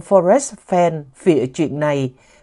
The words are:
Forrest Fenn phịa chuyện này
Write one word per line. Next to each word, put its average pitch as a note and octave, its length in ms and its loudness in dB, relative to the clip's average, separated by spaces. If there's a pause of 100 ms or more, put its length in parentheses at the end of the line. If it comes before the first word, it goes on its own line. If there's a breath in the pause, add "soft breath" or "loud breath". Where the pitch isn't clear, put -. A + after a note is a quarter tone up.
Forrest G3 440 2 (160)
Fenn E3 340 0 (120)
phịa C#3+ 300 0
chuyện C#3 340 -4
này C#3+ 340 -2 (300 soft breath)